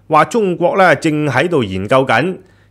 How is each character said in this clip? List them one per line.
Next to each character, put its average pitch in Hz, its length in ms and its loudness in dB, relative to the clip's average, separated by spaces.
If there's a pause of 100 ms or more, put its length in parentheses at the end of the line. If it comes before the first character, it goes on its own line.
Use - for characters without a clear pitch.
話 156 180 2
中 185 300 -2
國 165 220 0
呢 180 180 4
正 151 300 -2
喺 139 240 0
度 147 140 0
研 95 240 -6
究 135 180 2
緊， 131 320 -2 (340)